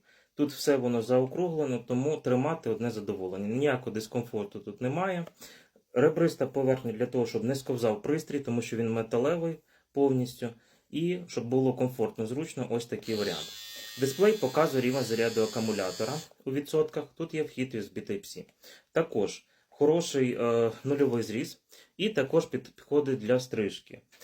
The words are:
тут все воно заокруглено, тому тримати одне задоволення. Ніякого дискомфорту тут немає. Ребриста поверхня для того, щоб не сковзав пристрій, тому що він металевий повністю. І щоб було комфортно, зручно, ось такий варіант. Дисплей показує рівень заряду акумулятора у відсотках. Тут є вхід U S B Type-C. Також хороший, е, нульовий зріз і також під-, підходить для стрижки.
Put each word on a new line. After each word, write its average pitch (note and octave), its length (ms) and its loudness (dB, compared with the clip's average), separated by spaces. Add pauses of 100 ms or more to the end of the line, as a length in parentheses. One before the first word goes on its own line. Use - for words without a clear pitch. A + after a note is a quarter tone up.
(340)
тут D3 180 0
все - 240 2
воно A#2+ 260 2
заокруглено, C3 760 0
тому C3 380 -2
тримати C#3 540 0
одне A2+ 200 -2
задоволення. G2+ 680 -4
Ніякого C3 340 0
дискомфорту A2 680 -6
тут G2+ 200 -12
немає. E3+ 460 -2 (680)
Ребриста D#3 540 4
поверхня C3 460 0
для A2 140 -2
того, B2 200 0
щоб A2 180 -2
не B2+ 100 0
сковзав A#2 480 0
пристрій, D3 380 -2
тому A#2+ 220 -2
що A#2 140 -6
він A2+ 160 0
металевий C#3 640 0 (360)
повністю. C3 560 2 (420)
І E3+ 280 -2 (100)
щоб - 160 -4
було B2+ 300 2
комфортно, A#2 520 -2
зручно, C3+ 440 -6
ось A#2 160 -2
такий A2 280 -6
варіант. G2 380 -4 (480)
Дисплей D3+ 320 4
показує D3 500 2
рівень B2+ 220 2
заряду A2+ 380 2
акумулятора A2 680 0 (320)
у C3+ 80 -4
відсотках. D3 520 0 (100)
Тут E3 200 -8
є D#3 80 0
вхід B2+ 320 -6
U A2+ 40 -4
S G2+ 160 -6
B - 160 -8
Type-C. - 340 -8 (480)
Також - 520 0 (240)
хороший, C#3+ 720 2
е, A#2 300 4 (140)
нульовий C3 380 2
зріз A2 380 -6 (360)
і G3 120 0
також D#3+ 380 2
під-, - 280 -8
підходить C3+ 440 0
для A#2 220 2
стрижки. - 600 -6 (240)